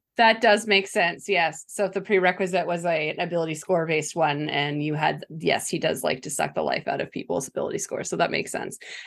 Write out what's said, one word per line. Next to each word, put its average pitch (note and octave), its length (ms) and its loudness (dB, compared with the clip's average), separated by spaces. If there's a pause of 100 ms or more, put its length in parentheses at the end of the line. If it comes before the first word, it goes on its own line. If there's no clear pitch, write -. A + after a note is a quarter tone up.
(160)
that A3+ 240 6
does G#3+ 260 6
make G3 220 4
sense. F3 400 0
Yes. E3+ 400 0
So - 180 -2
if F#3 60 -2
the F#3+ 100 -4
prerequisite F#3 640 2
was E3+ 200 -2
a, D#3 240 0
an - 100 -8
ability E3 360 -2
score E3 300 0
based D#3 300 0
one, D3+ 340 0
and D3 340 -2
you D3+ 100 -2
had, D3+ 360 -2
yes, D#3+ 380 0
he E3+ 120 -4
does D#3+ 240 -2
like D#3 180 0
to D#3 80 -12
suck D3+ 260 -4
the - 60 -2
life - 260 -2
out C#3+ 140 -2
of - 100 -6
people's - 360 -6
ability - 320 -6
scores. - 300 -8
So F3 60 -4
that E3+ 160 0
makes - 200 -4
sense. - 260 -8 (300)